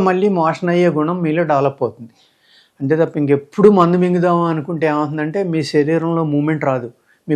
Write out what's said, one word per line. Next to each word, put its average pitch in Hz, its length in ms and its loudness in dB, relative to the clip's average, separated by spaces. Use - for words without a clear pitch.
మళ్ళీ 185 200 2
మోషన్ 165 320 -2
అయ్యే 175 240 4
గుణం 156 300 -2
మీలో 160 260 0
డెవలప్ 139 320 0
అవుతుంది. 113 300 -8
అంతే 139 220 0
తప్ప 156 160 -2
ఇంకెప్పుడు 143 600 2
మందు 175 260 4
మింగుదాము 175 440 2
అనుకుంటే 160 400 -4
ఏమవుతుందంటే 151 520 -2
మీ 160 180 0
శరీరంలో 160 540 0
మూమెంట్ 147 360 -2
రాదు, 120 200 -4
మీ 156 80 -2